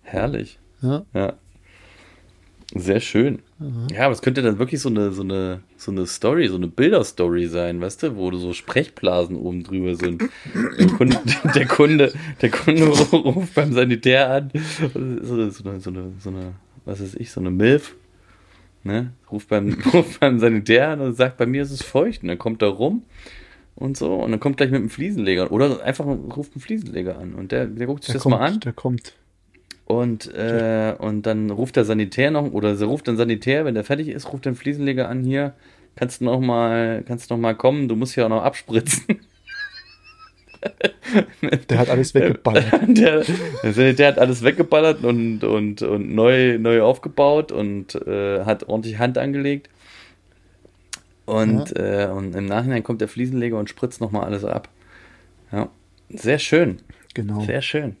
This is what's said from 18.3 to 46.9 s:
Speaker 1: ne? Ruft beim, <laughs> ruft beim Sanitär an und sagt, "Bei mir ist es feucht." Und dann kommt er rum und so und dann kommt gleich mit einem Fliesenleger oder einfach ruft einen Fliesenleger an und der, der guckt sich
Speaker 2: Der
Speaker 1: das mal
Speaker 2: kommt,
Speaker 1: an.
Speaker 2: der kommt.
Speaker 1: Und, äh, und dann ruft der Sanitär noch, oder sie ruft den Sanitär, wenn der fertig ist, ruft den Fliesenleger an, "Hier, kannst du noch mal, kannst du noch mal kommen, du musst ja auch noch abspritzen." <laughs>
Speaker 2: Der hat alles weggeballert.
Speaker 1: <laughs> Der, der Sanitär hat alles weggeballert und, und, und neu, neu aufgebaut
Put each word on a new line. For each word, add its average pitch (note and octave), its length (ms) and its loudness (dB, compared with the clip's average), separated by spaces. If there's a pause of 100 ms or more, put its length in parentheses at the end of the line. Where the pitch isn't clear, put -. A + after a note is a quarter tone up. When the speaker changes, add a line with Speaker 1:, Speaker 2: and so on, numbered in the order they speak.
Speaker 1:
ne? A#2 280 -4 (180)
Ruft G#2 200 -12
beim, G#2 240 0
<laughs> - 200 0
ruft - 280 2
beim B2+ 180 4
Sanitär A2+ 500 4
an D3 120 -4
und C3 120 -2
sagt, B2+ 240 0
"Bei A#2+ 80 0
mir C3+ 180 -2
ist C#3 80 -8
es C3 120 -10
feucht." F3+ 400 -2
Und F2+ 60 -6
dann F2 100 -6
kommt A2+ 220 -4
er G#2 80 4
rum C3+ 340 -2 (720)
und C3+ 220 -6
so E3 180 -2
und C#3+ 160 -2
dann G#2+ 80 -2
kommt C#3 180 -2
gleich C3 140 2
mit C3+ 80 0
einem G#2+ 100 -4
Fliesenleger A2 640 -2
oder B2+ 320 0
einfach C3 220 -4
ruft C#3+ 480 -8
einen C3+ 80 -14
Fliesenleger A#2+ 580 -6
an F2+ 140 -12
und G2 180 -10
der, B2+ 160 -2
der A2 200 -8
guckt C#3+ 180 -6
sich A#2+ 80 -6
Speaker 2:
Der C3 80 -2
Speaker 1:
das - 40 -4
mal B2 120 4
Speaker 2:
kommt, C3 160 0
Speaker 1:
an. A3 80 -2
Speaker 2:
der A#2+ 120 -6
kommt. - 400 -6 (720)
Speaker 1:
Und, A#2 480 -2
äh, A2+ 680 -2
und G#2+ 260 -4
dann A2 240 -2
ruft A#2 260 -4
der B2 80 6
Sanitär G#2+ 480 0
noch, D3 220 -2
oder G#2 240 0
sie G#2 80 0
ruft C3+ 220 -2
den A#2 100 0
Sanitär, A#2+ 480 0
wenn C3 80 -2
der G#2+ 100 -2
fertig D3+ 240 -4
ist, - 240 -10
ruft C3 140 -10
den B2+ 100 -2
Fliesenleger C#3 540 -4
an, B2+ 160 -4
"Hier, C#3 280 -2 (440)
kannst B2 240 -6
du B2 40 -2
noch B2 140 0
mal, A#2 640 0
kannst A#2 240 -8
du B2 40 -2
noch A#2 80 -2
mal A2+ 140 0
kommen, C3+ 340 2
du A2 80 0
musst B2+ 180 -2
ja B2 100 2
auch A2 40 0
noch A2 140 0
abspritzen." - 600 0 (1600)
<laughs> - 1080 -2
Speaker 2:
Der A#2+ 100 4
hat B2 100 4
alles B2+ 240 2
weggeballert. C3+ 600 4 (140)
Speaker 1:
<laughs> A3+ 100 8
Der, D#3 260 6 (400)
der A2 100 0
Sanitär C3 360 6
hat C#3 100 2
alles B2 240 4
weggeballert D#3 600 4
und, A#2 400 0
und, G#2 380 0
und G2+ 320 -2
neu, B2 460 6
neu A#2 240 4
aufgebaut C#3+ 680 2